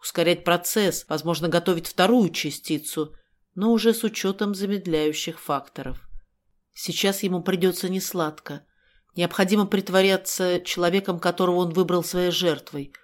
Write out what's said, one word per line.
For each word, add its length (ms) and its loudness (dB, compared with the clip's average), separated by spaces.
ускорять 440 0
процесс, 640 2
возможно, 400 -2
готовить 400 0
вторую 420 4
частицу – 840 -6
но 180 2
уже 220 4
с 100 -4
учетом 500 -2
замедляющих 840 -2
факторов. 680 -8
Сейчас 500 -2
ему 200 -2
придется 460 0
несладко. 760 -6
Необходимо 500 2
притворяться 920 2
человеком, 600 0
которого 360 2
он 160 2
выбрал 300 2
своей 300 0
жертвой. 600 -2